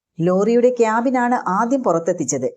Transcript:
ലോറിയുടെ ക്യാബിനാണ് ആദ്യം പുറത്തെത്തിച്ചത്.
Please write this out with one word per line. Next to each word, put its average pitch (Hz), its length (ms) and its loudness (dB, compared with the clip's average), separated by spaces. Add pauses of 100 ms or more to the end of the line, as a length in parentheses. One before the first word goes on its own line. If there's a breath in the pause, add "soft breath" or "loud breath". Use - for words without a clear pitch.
(200)
ലോറിയുടെ 202 500 2
ക്യാബിനാണ് 240 800 0
ആദ്യം 233 340 0
പുറത്തെത്തിച്ചത്. 165 720 -2